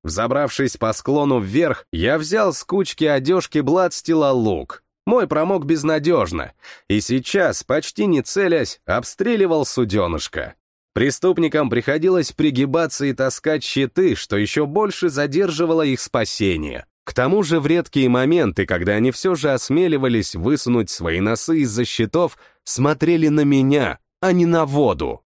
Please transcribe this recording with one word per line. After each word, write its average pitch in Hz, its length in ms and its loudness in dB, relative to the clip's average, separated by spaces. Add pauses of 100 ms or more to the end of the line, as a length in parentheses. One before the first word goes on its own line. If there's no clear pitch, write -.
Взобравшись 120 720 -2
по 110 160 -2
склону 139 460 0
вверх, 117 540 -2
я 110 260 0
взял 180 340 0
с - 120 -8
кучки 185 400 -2
одежки 151 560 0
Бладстила 160 720 0
лук. 107 520 -2 (260)
Мой 220 180 2
промок 156 380 0
безнадежно, 147 880 0 (340)
и 101 140 2
сейчас, 135 640 -2
почти 160 400 -2
не 165 160 2
целясь, 170 640 -2
обстреливал 175 800 0
суденышко. 87 920 -2 (380)
Преступникам 156 800 0
приходилось 156 600 0
пригибаться 143 760 0
и 131 80 -2
таскать 147 500 -2
щиты, 139 500 0
что - 220 -4
еще 107 300 0
больше 185 420 -2
задерживало 160 720 0
их 135 200 0
спасение. 85 840 -2 (200)
К - 100 -14
тому 170 280 2
же 160 160 0
в 143 80 -2
редкие 147 440 2
моменты, 127 560 2
когда 90 260 -2
они 113 180 2
все 185 240 -2
же 143 180 -2
осмеливались 131 840 0
высунуть 120 560 0
свои 85 300 -4
носы 117 400 0
из-за 120 260 0
щитов, 151 500 -2 (280)
смотрели 156 640 2
на 151 160 4
меня, 139 540 2 (220)
а 185 120 2
не 180 120 4
на 165 220 2
воду. 113 560 0 (120)